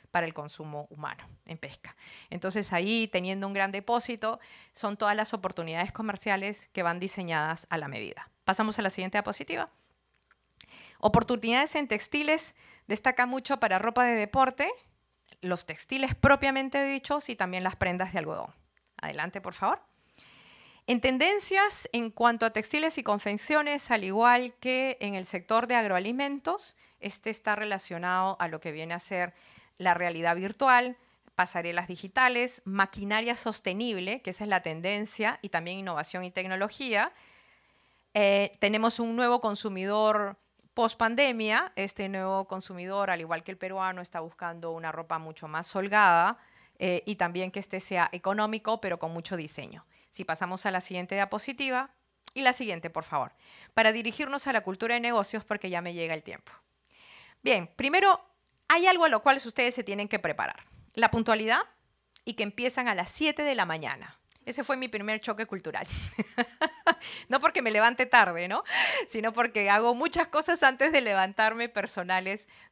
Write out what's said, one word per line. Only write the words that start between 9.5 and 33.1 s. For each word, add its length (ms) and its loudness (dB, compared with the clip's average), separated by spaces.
Oportunidades 760 2
en 120 0
textiles, 680 -2
destaca 400 2
mucho 320 -2
para 180 2
ropa 260 2
de 100 4
deporte, 540 2
los 260 -4
textiles 480 -4
propiamente 680 4
dichos 460 -2
y 60 -6
también 280 -2
las 120 -2
prendas 360 -2
de 60 -2
algodón. 340 -6
Adelante, 440 -6
por 120 -10
favor. 260 -2
En 140 2
tendencias, 920 2
en 160 -2
cuanto 380 2
a 20 2
textiles 480 -2
y 60 -6
confecciones, 880 0
al 120 2
igual 560 4
que 420 -2
en 120 -4
el 140 -8
sector 400 0
de 80 2
agroalimentos, 1000 -2
este 300 -10
está 260 -2
relacionado 840 -2
a 80 0
lo 120 -8
que 120 -8
viene 240 -8
a 40 -10
ser 360 -4
la 160 4
realidad 400 2
virtual, 600 4
pasarelas 540 -2
digitales, 800 0
maquinaria 720 0